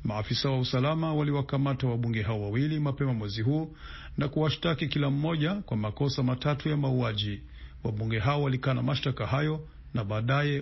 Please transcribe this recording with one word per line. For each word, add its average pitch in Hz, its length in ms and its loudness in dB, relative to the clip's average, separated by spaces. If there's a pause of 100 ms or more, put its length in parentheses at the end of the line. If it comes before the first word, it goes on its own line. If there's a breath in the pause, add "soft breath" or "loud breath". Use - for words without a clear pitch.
Maafisa 110 460 -2
wa 131 100 2
usalama 156 540 2
waliwakamata 139 720 0
wabunge 117 340 0
hao 107 200 0
wawili 139 380 0
mapema 139 340 0
mwezi 107 280 -4
huu 156 340 0 (420 loud breath)
na 143 100 0
kuwashtaki 156 600 0
kila 143 220 0
mmoja 156 460 0
kwa 190 220 -4
makosa 131 460 0
matatu 135 460 0
ya 151 80 2
mauaji. 117 640 0 (420 loud breath)
Wabunge 110 360 -2
hao 143 240 2
walikana 127 400 2
mashtaka 127 440 0
hayo 156 400 0 (260 loud breath)
na 113 100 0
baadaye 135 580 2